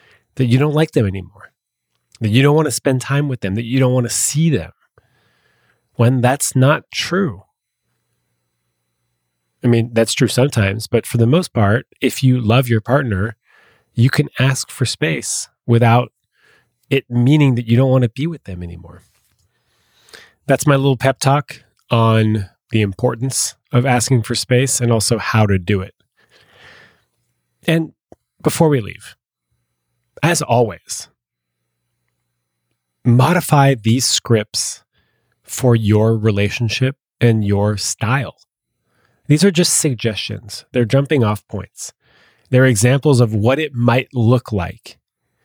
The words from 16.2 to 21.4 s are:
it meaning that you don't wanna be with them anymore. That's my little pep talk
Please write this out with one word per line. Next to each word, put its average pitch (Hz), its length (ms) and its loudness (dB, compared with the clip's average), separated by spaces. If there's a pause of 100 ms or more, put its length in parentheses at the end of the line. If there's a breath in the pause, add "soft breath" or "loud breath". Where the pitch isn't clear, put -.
it 139 200 -4
meaning 131 460 2
that 117 120 -6
you 117 100 4
don't 135 120 2
wanna 127 200 2
be 143 180 -8
with 165 160 -12
them 90 180 -12
anymore. 85 400 -14 (1400 soft breath)
That's 131 220 0
my 143 80 6
little 135 220 0
pep 135 220 0
talk - 440 -2 (260)